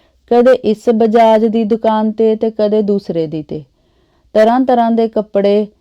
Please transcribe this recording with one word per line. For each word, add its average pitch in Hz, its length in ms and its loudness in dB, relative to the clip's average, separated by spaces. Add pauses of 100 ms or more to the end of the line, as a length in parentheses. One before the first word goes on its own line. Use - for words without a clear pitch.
(320)
ਕਦੇ 247 220 4
ਇਸ 214 400 -2
ਬਜਾਜ 220 520 2
ਦੀ 226 180 -2
ਦੁਕਾਨ 220 460 -2
'ਤੇ 220 260 -2
ਤੇ 226 160 -4
ਕਦੇ 214 300 -2
ਦੂਸਰੇ 196 460 -4
ਦੀ 156 120 -8
'ਤੇ। 151 240 -12 (680)
ਤਰ੍ਹਾਂ 226 280 2
ਤਰ੍ਹਾਂ 247 300 0
ਦੇ 226 160 0
ਕੱਪੜੇ, 208 600 -2 (140)